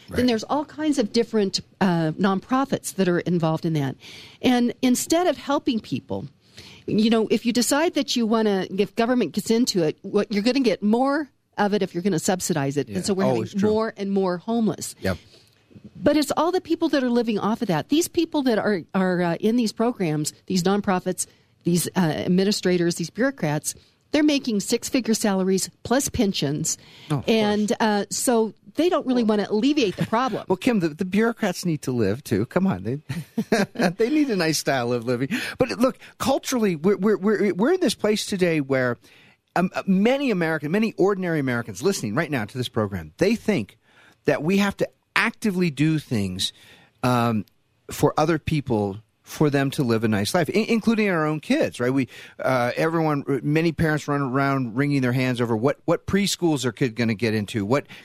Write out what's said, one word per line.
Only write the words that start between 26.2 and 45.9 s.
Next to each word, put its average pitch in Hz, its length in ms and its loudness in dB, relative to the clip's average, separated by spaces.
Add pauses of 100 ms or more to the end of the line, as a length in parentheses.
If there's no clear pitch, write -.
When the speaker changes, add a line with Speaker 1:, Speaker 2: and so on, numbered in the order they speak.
Speaker 2:
Oh, 147 80 2
of - 100 -4
Speaker 1:
And, 214 400 2
Speaker 2:
course. 240 120 -4
Speaker 1:
uh, 208 300 0
so 226 440 0 (220)
they 320 120 2
don't 320 180 0
really 247 180 2
wanna 208 260 2
alleviate 247 460 2
the 170 100 -2
problem. 233 380 -2
Speaker 2:
<laughs> - 40 -20
Well, 185 80 2
Kim, 240 240 2
the, 165 100 2
the 160 140 -6
bureaucrats 202 600 0
need 160 180 -2
to 131 100 -4
live, 117 300 0
too. 107 240 0
Come 185 200 0
on. 95 180 -2
They, 131 160 -6 (500)
<laughs> 202 400 2
they 220 200 0
need 302 200 2
a 208 60 0
nice 160 220 0
style 123 340 0
of 117 140 -2
living. 127 220 -2 (300)
But 247 200 0
look, 247 200 2 (200)
culturally, 226 580 0
we're, 180 200 2
we're, 196 220 2
we're, 196 360 2
we're 226 180 2
in 370 80 0
this 285 140 0
place 214 320 -2
today 175 340 0
where, 131 360 0 (600)
um, 180 180 0
uh, - 120 -6
many 240 440 2
American, 160 400 -2
many 214 280 0
ordinary 180 420 0
Americans 120 420 -4
listening 139 320 -2
right 156 160 -2
now 123 140 -2
to 101 140 -12
this 120 100 -4
program, 98 500 -4
they 202 160 2
think 170 420 -2 (500)
that 123 160 0
we 196 160 2
have 202 200 0
to - 100 -2 (280)
actively 190 540 -2
do 156 280 0